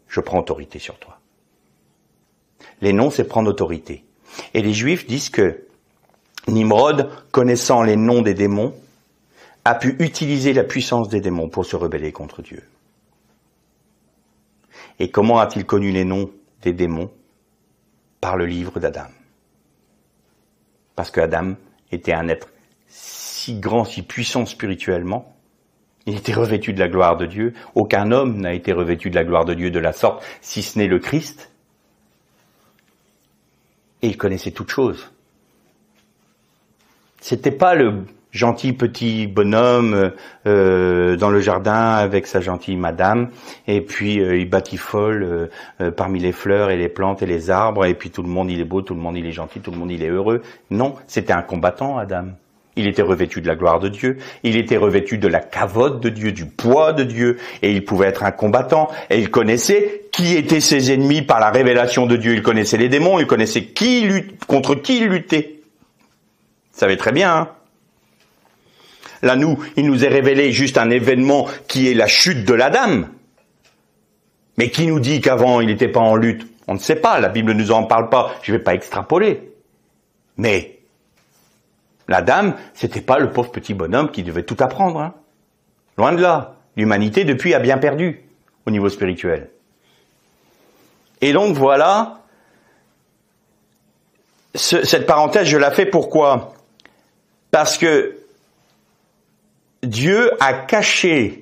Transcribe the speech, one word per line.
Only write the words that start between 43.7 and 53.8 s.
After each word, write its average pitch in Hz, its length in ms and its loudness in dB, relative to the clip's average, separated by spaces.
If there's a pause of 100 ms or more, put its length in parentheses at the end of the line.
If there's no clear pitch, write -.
puis, 104 400 -4
euh, 92 180 2
il 90 100 -4
batifole, 101 760 -2
euh, 85 220 -4 (340)
euh, 90 100 -2
parmi 92 300 -4
les 90 100 0
fleurs 101 400 0
et 92 60 0
les 87 120 -2
plantes 95 340 -4
et 95 40 -2
les 85 240 -4
arbres, 101 360 0
et 90 80 0
puis 87 160 -10
tout 90 120 -10
le 87 60 -8
monde 90 200 -4
il 87 120 -6
est 85 40 -4
beau, 92 180 -4
tout 95 120 -10
le 85 60 -8
monde 85 160 -8
il 85 100 -8
est 82 60 -8
gentil, 82 260 -12
tout 98 140 -14
le 87 60 -12
monde 87 120 -10
il 82 140 -6
est 80 60 -4
heureux. 107 320 -2 (280)
Non, 131 240 -2 (140)
c'était 104 240 -2
un 87 100 2
combattant, 92 560 -4
Adam. 95 300 -6 (480)
Il 107 100 -2
était 101 160 2
revêtu 92 380 0
de 82 80 -4
la 80 80 -2
gloire 82 240 2